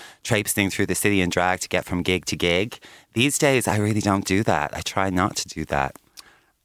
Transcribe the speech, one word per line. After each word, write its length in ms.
traipsing 460
through 160
the 100
city 240
in 120
drag 300
to 60
get 180
from 180
gig 220
to 100
gig, 420
these 260
days 280
I 100
really 240
don't 220
do 200
that. 340
I 40
try 280
not 280
to 100
do 180
that. 300